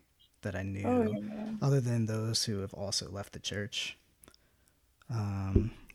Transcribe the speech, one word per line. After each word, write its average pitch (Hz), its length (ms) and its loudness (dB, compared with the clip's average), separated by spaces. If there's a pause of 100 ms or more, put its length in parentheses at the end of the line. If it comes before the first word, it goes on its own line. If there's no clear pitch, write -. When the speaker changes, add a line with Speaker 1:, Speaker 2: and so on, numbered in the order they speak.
(400)
Speaker 1:
that 95 160 -4
I 92 60 -2
knew, 98 240 -2
Speaker 2:
Oh, 247 160 4
yeah. 208 480 -2 (100)
Speaker 1:
other 139 220 4
than 117 240 2
those 110 380 0
who 101 160 0
have 98 120 -4
also - 380 -4
left 98 240 -8
the - 60 -10
church. - 580 -4 (1120)
Um, 101 600 2 (220)